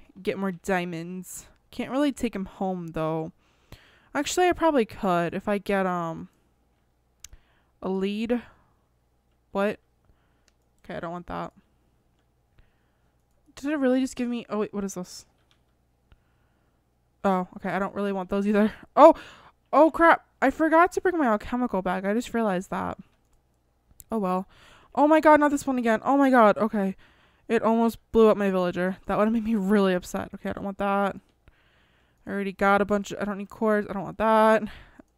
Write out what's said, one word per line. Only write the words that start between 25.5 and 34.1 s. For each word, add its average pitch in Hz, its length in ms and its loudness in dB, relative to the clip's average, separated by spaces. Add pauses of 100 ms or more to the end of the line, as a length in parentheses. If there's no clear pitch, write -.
one 262 120 -2
again. 226 260 -2
Oh 269 140 2
my 277 120 4
god, 226 280 6
okay. 196 380 -2 (520)
It 226 160 0
almost 226 340 2 (140)
blew 220 180 6
up 190 80 4
my 196 140 0
villager. 180 540 -2
That 190 120 -2
would've 214 160 2
made 233 100 -2
me 226 120 -2
really 196 380 2
upset. - 420 -6
Okay, 196 140 -10
I 196 40 -8
don't - 100 -10
want 196 140 -10
that. 202 380 -2 (1080)
I - 40 -12
already 196 240 -6
got 202 280 2
a 202 40 0
bunch 202 260 -2
of, - 100 -8
I 202 40 -4
don't 202 120 -6
need 202 120 -12
quartz. 208 400 -2
I - 40 -10
don't 196 100 -6
want 160 140 -10